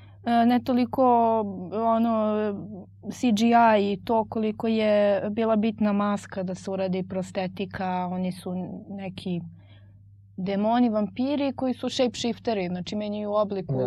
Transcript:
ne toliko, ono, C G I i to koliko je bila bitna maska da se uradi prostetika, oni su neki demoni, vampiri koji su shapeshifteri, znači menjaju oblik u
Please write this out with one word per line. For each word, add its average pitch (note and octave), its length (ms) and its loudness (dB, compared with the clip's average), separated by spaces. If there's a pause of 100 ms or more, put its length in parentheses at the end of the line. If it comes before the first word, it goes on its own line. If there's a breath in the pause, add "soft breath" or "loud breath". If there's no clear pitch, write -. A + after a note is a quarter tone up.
(460 loud breath)
ne B3 180 4
toliko, B3 400 2 (680)
ono, A3+ 640 2 (760)
C B3 220 0
G G#3+ 140 4 (320)
I G3+ 140 2
i F#3+ 120 -6
to A3+ 200 2
koliko G#3+ 420 -4
je G#3 640 2
bila A3 260 2
bitna G#3+ 360 2
maska G3+ 500 -2
da F#3 120 -4
se G3 160 -8
uradi F#3+ 380 -2
prostetika, F#3 1040 -4
oni F#3 200 -2
su F#3 220 -10 (340)
neki F#3 520 -6 (960 soft breath)
demoni, G#3 520 2
vampiri B3+ 640 -2
koji C4 220 -2
su - 140 -6
shapeshifteri, A#3 800 -2
znači F3+ 280 -6
menjaju G#3 360 -6
oblik G3+ 360 0
u C3+ 80 -2 (100)